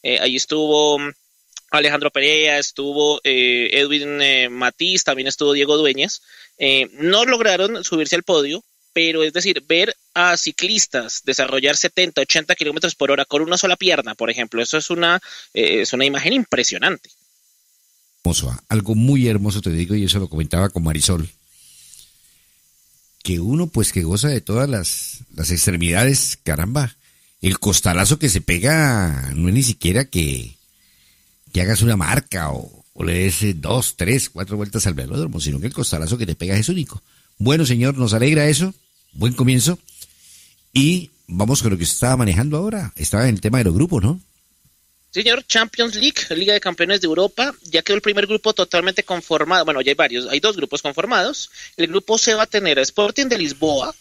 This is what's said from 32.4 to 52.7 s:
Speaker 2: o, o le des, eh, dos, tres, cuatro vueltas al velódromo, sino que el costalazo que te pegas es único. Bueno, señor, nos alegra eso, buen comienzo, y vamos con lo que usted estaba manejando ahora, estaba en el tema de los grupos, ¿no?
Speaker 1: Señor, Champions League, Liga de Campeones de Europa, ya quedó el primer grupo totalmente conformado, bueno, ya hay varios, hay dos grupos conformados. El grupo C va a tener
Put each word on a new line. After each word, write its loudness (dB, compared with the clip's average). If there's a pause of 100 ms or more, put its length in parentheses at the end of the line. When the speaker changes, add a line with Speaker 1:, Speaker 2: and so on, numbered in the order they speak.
Speaker 2:
o, -12
o -8
le 0
des, 0
eh, 0
dos, -2
tres, 0
cuatro -8
vueltas -4
al 0
velódromo, -6
sino -2
que -6
el -6
costalazo -2
que -4
te -4
pegas -2
es -2
único. -4 (360)
Bueno, 2
señor, 2
nos 0
alegra 4
eso, 0 (380)
buen 0
comienzo, 2 (920)
y 2 (160)
vamos 0
con 0
lo 0
que -2
usted -2
estaba 2
manejando 2
ahora, -4
estaba 0
en 2
el -4
tema 0
de 2
los 4
grupos, 2
¿no? 0 (880)
Speaker 1:
Señor, 0
Champions 0
League, 0 (100)
Liga 0
de 2
Campeones 0
de -2
Europa, 0
ya -2
quedó 0
el -2
primer 0
grupo -2
totalmente -2
conformado, 0
bueno, 0
ya 0
hay 2
varios, 0
hay -2
dos 0
grupos -6
conformados. -2 (260)
El 0
grupo -2
C 2
va 0
a 0
tener 0